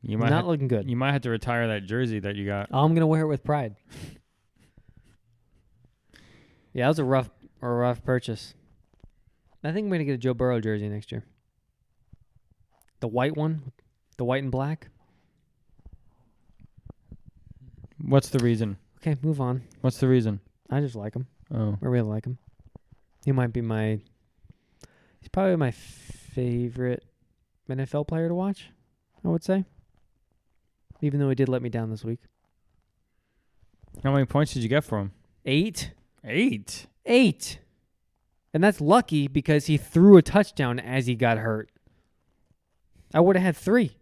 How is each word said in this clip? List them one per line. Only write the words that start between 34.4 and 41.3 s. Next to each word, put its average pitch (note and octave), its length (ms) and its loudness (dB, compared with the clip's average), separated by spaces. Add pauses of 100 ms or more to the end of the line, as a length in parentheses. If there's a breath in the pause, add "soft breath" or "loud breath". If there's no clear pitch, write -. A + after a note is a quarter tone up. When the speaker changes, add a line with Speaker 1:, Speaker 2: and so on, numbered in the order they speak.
Speaker 1:
did B2+ 80 -2
you A2+ 60 -2
get C#3 160 0
for A2 140 -6
him? G2 140 -6 (320)
Speaker 2:
Eight. E3 480 -2 (320)
Speaker 1:
Eight? B2 600 -4 (200)
Speaker 2:
Eight. A#3+ 520 2 (920)
And D#3 120 2
that's G#3 160 4
lucky D3+ 480 2
because C#3+ 380 0
he D#3 100 2
threw F#3 400 10
a E3+ 60 12
touchdown C#3 560 0
as B2 280 -4
he B2 80 0
got A#2 240 2